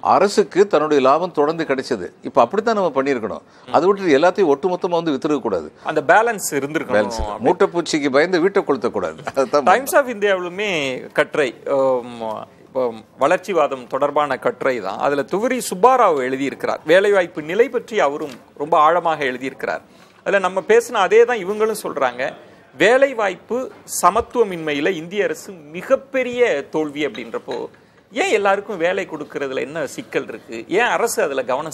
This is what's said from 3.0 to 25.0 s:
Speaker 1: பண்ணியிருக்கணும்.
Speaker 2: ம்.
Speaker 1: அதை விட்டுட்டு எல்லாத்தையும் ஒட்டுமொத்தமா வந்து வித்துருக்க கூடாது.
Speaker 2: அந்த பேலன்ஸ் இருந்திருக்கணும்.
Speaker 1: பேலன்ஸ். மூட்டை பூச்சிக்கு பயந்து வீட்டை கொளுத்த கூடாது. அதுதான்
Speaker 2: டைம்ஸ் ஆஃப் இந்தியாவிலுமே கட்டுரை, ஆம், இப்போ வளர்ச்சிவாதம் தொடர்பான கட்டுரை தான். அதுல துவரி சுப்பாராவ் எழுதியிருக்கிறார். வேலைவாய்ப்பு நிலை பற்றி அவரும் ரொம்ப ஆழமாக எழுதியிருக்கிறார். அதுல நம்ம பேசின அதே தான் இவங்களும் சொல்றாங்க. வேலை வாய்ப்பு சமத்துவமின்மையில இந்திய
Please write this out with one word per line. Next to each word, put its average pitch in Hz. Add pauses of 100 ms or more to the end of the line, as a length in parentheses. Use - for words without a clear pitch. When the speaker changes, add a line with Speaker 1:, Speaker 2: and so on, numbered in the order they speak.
Speaker 1:
பண்ணியிருக்கணும். 110 (260)
Speaker 2:
ம். 127
Speaker 1:
அதை 151
விட்டுட்டு 190
எல்லாத்தையும் 170
ஒட்டுமொத்தமா 180
வந்து 165
வித்துருக்க 143
கூடாது. 92 (120)
Speaker 2:
அந்த 156
பேலன்ஸ் 208
இருந்திருக்கணும். 131
Speaker 1:
பேலன்ஸ். 107
மூட்டை 175
பூச்சிக்கு 160
பயந்து 160
வீட்டை 196
கொளுத்த 123
கூடாது. 87 (200)
அதுதான் 135
Speaker 2:
டைம்ஸ் 269
ஆஃப் 285
இந்தியாவிலுமே 185 (100)
கட்டுரை, 143 (140)
ஆம், 120 (180)
இப்போ 123 (260)
வளர்ச்சிவாதம் 143
தொடர்பான 143
கட்டுரை 127
தான். 95
அதுல 139
துவரி 233 (140)
சுப்பாராவ் 220
எழுதியிருக்கிறார். 131
வேலைவாய்ப்பு 180
நிலை 190
பற்றி 214
அவரும் 147 (260)
ரொம்ப 151
ஆழமாக 160
எழுதியிருக்கிறார். 123 (380)
அதுல 190
நம்ம 185
பேசின 233
அதே 214
தான் 240
இவங்களும் 214
சொல்றாங்க. 135 (440)
வேலை 254
வாய்ப்பு 220 (300)
சமத்துவமின்மையில 180
இந்திய 180